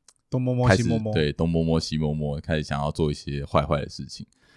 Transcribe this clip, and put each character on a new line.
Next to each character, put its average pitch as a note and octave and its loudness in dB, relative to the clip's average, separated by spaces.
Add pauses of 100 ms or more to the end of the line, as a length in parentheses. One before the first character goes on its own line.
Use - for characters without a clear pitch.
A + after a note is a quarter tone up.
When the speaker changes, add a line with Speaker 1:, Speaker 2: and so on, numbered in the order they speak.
(300)
Speaker 1:
东 C3 -2
摸 B2+ 0
摸 B2 4
西 B2 2
摸 A#2 2
摸。 A2 -2
Speaker 2:
开 D#2 2
始， D2+ 4
对， C#2+ 2
东 E2 0
摸 E2 2
摸 D#2+ 4
西 D2+ -4
摸 D2+ 0
摸， D2 -4
开 E2 -2
始 D2+ 0
想 C#2+ -4
要 D2+ -2
做 D2+ 0
一 C#2+ 0
些 C#2+ -8
坏 D2 2
坏 D#2+ 0
的 - -6
事 - -12
情。 - -14 (320)